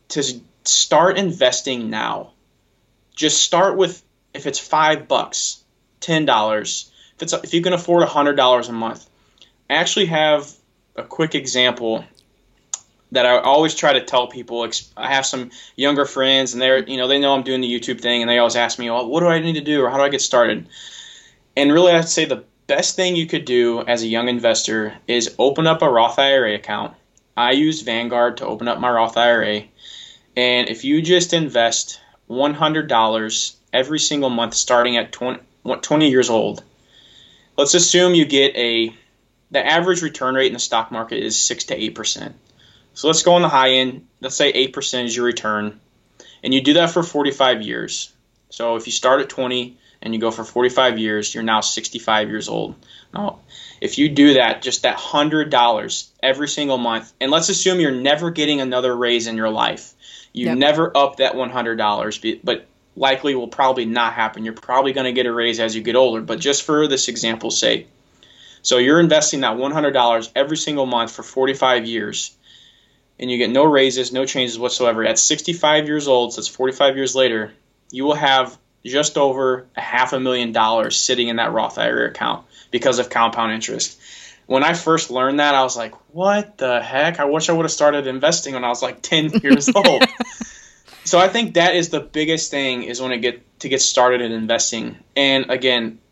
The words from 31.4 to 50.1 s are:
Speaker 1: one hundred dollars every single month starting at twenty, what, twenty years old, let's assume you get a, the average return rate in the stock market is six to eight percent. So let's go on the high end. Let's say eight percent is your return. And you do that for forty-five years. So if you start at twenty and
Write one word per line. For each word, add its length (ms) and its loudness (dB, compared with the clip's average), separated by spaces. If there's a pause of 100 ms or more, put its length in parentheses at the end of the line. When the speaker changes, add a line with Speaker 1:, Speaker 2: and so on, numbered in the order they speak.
Speaker 1:
one 260 -2
hundred 340 0
dollars 680 0 (160)
every 280 0
single 300 -2
month 260 -2
starting 420 2
at 160 -4
twenty, 260 -8 (240)
what, 200 -6
twenty 260 2
years 200 4
old, 340 -2 (960)
let's 160 2
assume 420 4
you 100 4
get 320 2
a, 360 0 (580)
the 140 0
average 360 2
return 340 -4
rate 120 2
in 60 -4
the 60 -8
stock 320 -4
market 320 -6
is 160 -4
six 260 -4
to 160 -8
eight 140 -6
percent. 400 -8 (600)
So 120 -4
let's 160 2
go 100 6
on 80 6
the 80 2
high 220 4
end. 360 0 (140)
Let's 140 -8
say 140 2
eight 240 0
percent 340 -6
is 80 -6
your 100 -2
return. 540 -4 (640)
And 100 -2
you 80 2
do 120 4
that 180 2
for 120 0
forty-five 580 0
years. 500 -10 (380)
So 260 -4
if 120 -8
you 40 -10
start 300 2
at 80 -6
twenty 480 -6 (240)
and 120 -8